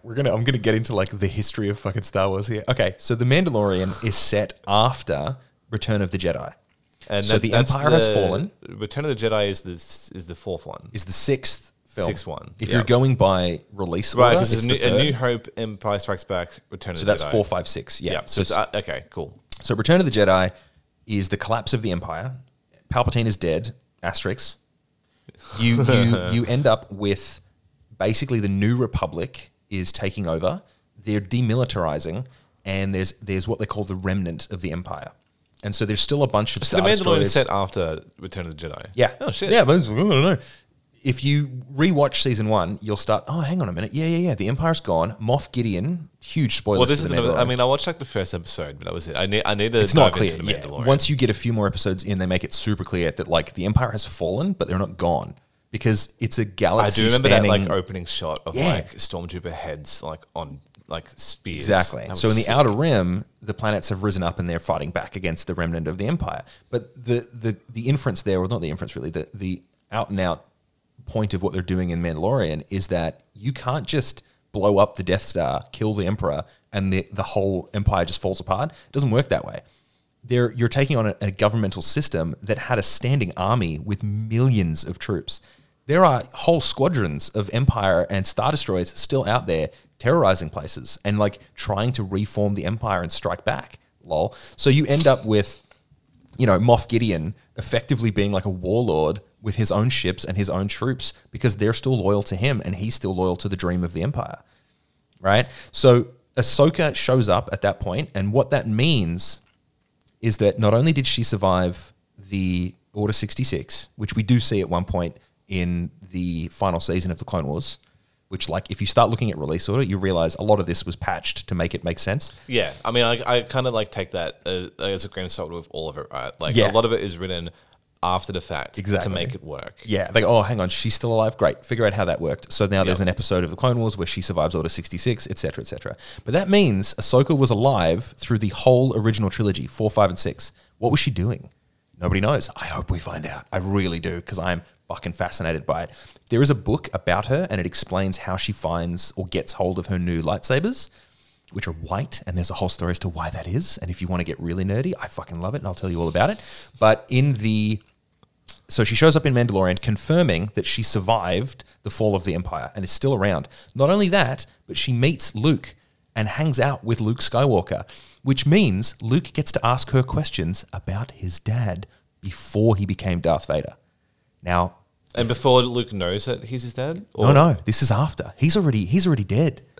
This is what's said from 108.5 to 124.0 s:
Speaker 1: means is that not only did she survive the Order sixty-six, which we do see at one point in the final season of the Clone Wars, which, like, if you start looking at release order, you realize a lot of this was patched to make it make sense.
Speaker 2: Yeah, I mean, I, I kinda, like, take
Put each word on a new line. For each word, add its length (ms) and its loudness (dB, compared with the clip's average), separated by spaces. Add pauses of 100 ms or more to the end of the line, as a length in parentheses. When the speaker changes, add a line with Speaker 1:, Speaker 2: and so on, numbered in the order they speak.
Speaker 1:
means 720 2 (840)
is 160 2
that 220 4
not 140 6
only 200 4
did 140 0
she 160 0
survive 720 0 (240)
the 580 -2 (160)
Order 220 -2
sixty-six, 800 -4
which 200 -6
we 80 0
do 160 4
see 220 2
at 80 -4
one 140 0
point 320 -2 (320)
in 440 -2 (200)
the 380 -4
final 300 -2
season 320 -2
of 80 -6
the 40 -10
Clone 240 -4
Wars, 300 -6 (500)
which, 220 -6
like, 220 -4
if 100 -6
you 60 -2
start 220 4
looking 200 -2
at 80 -6
release 320 -4
order, 140 0
you 140 -2
realize 380 0
a 60 -10
lot 180 4
of 60 -2
this 200 -2
was 100 -8
patched 520 -6
to 80 -4
make 200 -2
it 80 -8
make 160 -4
sense. 340 -4 (140)
Speaker 2:
Yeah, 260 0 (100)
I 80 -4
mean, 120 2
I, 180 0 (160)
I 60 2
kinda, 260 -2
like, 220 -2
take 200 -8